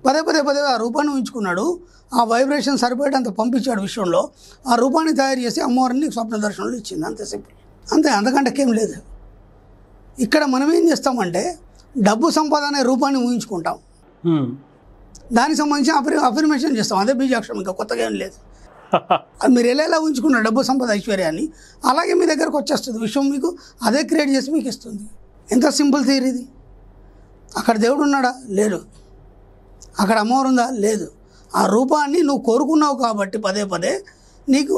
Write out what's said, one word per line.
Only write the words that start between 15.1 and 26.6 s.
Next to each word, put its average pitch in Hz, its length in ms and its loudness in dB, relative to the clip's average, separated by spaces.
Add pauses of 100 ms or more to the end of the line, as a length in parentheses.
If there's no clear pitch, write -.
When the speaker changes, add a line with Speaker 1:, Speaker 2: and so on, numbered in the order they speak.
Speaker 1:
దానికి 262 260 2
సంబంధించి 294 400 0
అఫిర్-, 302 260 0
affirmation 285 540 0
చేస్తాం, 208 220 -2
అదే 214 140 2
బీజాక్షరం, 247 440 -2
ఇంకా 190 140 -6
కొత్తగా 233 340 -6
ఏం 107 80 -4
లేదు. 101 240 -8 (560)
Speaker 2:
<laughs> - 500 -2
Speaker 1:
అది - 100 6
మీరు 240 140 4
ఎలా 269 160 2
ఎలా 330 140 2
ఊహించుకున్న 294 420 0
డబ్బు 220 240 2
సంపద 254 280 0
ఐశ్వర్యాన్ని 190 540 -2 (400)
అలాగే 320 280 2
మీ 349 120 4
దగ్గరకు 311 320 0
వచ్చేస్తుంది 269 420 -4
విశ్వం, 226 300 0
మీకు 285 200 -2 (340)
అదే 233 200 2
create 294 260 0
చేసి 269 220 0
మీకు 311 160 -2
ఇస్తుంది. 226 360 -10 (480)
ఎంత 262 180 4
సింపుల్ 285 360 2
theory 262 240 2
ఇది. 254 140 -4 (1120)